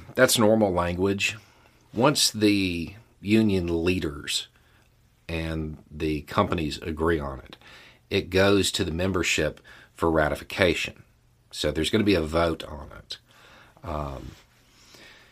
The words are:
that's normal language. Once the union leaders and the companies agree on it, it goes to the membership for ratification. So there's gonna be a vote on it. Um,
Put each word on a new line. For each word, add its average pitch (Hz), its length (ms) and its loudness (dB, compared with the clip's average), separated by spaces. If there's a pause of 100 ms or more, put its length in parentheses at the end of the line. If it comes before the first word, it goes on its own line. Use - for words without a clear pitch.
(160)
that's 127 240 6
normal 107 320 4
language. 90 640 0 (580)
Once 131 380 2
the 98 600 2 (260)
union 95 640 2
leaders 82 640 -2 (800)
and 80 500 -6 (100)
the 76 340 -4
companies 82 560 -2
agree 80 420 -2
on 67 180 -10
it, - 180 -20 (540)
it 87 180 -2
goes 95 440 4
to - 100 -4
the 87 80 -4
membership 85 680 -2 (340)
for 82 160 0
ratification. 80 960 0 (480)
So - 180 -4
there's 78 200 -4
gonna 107 120 2
be 101 120 2
a 82 80 2
vote 80 420 -2
on 71 340 -16
it. - 200 -16 (680)
Um, 71 480 -8 (1000)